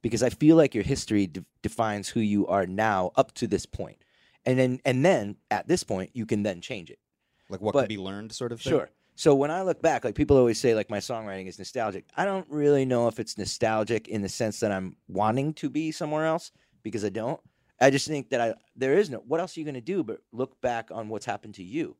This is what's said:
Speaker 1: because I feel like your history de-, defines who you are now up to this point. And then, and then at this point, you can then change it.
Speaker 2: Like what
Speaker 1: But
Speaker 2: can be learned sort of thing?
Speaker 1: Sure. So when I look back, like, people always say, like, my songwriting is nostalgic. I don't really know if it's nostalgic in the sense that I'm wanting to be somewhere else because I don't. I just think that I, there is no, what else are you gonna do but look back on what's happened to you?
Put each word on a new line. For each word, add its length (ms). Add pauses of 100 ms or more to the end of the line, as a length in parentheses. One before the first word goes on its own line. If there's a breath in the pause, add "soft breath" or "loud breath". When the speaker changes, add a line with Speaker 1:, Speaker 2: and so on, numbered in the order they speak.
Speaker 1:
because 220
I 60
feel 260
like 200
your 80
history 440
de-, 180 (160)
defines 480
who 100
you 280
are 180
now 500
up 200
to 120
this 180
point. 380 (420 soft breath)
And 120
then, 280
and 200
then 320 (140)
at 160
this 160
point, 300
you 120
can 180
then 180
change 280
it. 100 (500)
Speaker 2:
Like 120
what 120
Speaker 1:
But 80
Speaker 2:
can 80
be 80
learned 340
sort 200
of 100
thing? 100
Speaker 1:
Sure. 180 (260)
So 180
when 160
I 140
look 180
back, 240
like, 80
people 240
always 220
say, 160
like, 160
my 80
songwriting 480
is 100
nostalgic. 480 (100)
I 80
don't 260
really 360
know 220
if 120
it's 180
nostalgic 680
in 140
the 80
sense 300
that 120
I'm 240 (120)
wanting 480
to 140
be 220
somewhere 340
else 260 (320)
because 200
I 60
don't. 300 (400)
I 100
just 180
think 220
that 120
I, 120 (220)
there 180
is 160
no, 100
what 200
else 160
are 40
you 60
gonna 160
do 220
but 160 (120)
look 300
back 300
on 180
what's 160
happened 300
to 80
you? 360